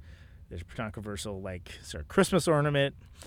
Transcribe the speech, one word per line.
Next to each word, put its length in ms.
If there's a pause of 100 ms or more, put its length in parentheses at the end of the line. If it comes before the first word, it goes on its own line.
(480)
There's 140
a 20
Protonic 320
Reversal, 460
like, 400
sort 200
of 60
Christmas 400
ornament. 480 (300)